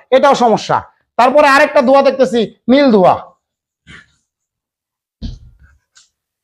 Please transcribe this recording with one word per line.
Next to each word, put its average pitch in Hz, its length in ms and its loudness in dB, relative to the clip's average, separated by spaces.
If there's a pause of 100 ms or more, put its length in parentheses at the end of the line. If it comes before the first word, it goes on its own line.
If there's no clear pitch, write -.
(120)
এটাও 262 240 2
সমস্যা। 208 420 -2 (400)
তারপরে 262 380 0
আরেকটা 294 260 0
ধোঁয়া 269 220 2
দেখতেছি 262 360 -2 (280)
নীল 277 240 2
ধোঁয়া, 175 240 2 (3250)